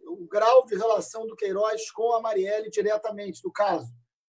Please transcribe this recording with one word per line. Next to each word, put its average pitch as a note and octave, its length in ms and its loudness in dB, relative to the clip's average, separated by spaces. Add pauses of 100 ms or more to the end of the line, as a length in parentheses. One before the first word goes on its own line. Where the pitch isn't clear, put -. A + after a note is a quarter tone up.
o - 200 -12
grau B3+ 400 6
de A3 100 -4
relação A3 520 -2
do A3 80 -12
Queiroz G#3+ 560 -2
com A3+ 220 0
a A3+ 80 0
Marielle G#3 480 -2
diretamente, G#3 720 -4
do F3+ 100 -8
caso, - 420 -2 (360)